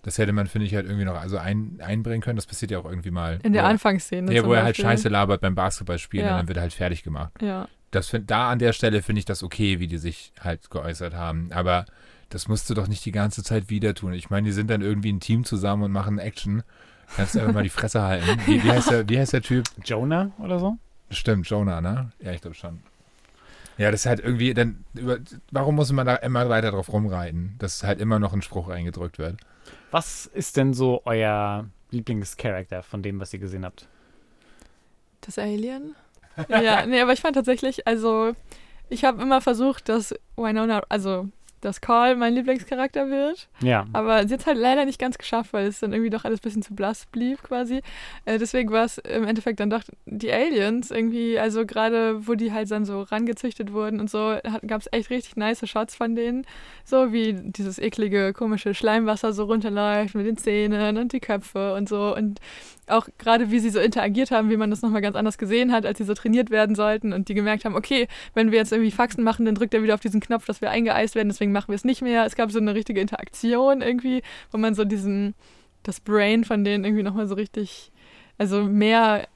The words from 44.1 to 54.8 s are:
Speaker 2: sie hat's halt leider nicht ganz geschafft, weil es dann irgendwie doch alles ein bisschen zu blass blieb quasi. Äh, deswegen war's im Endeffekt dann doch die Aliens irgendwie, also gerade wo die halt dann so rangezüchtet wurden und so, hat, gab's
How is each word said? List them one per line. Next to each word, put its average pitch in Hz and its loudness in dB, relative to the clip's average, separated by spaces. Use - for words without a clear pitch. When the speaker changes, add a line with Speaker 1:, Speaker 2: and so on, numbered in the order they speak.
Speaker 2:
sie 247 0
hat's 262 -4
halt 285 2
leider 262 4
nicht 269 -4
ganz 254 -2
geschafft, - -4
weil 202 0
es 202 -4
dann 202 -2
irgendwie 226 0
doch 220 -4
alles 220 -2
ein - -20
bisschen 214 -4
zu 202 -10
blass 202 -4
blieb 247 -4
quasi. 247 -4
Äh, 220 0
deswegen 226 0
war's 226 2
im - -2
Endeffekt 220 -2
dann 208 0
doch 220 0
die 214 -6
Aliens 240 2
irgendwie, 226 0
also 220 0
gerade 220 0
wo 240 2
die 220 0
halt 214 -4
dann 214 0
so 196 -4
rangezüchtet 220 -4
wurden 214 -2
und 208 -4
so, 214 -2
hat, 220 -6
gab's 214 -4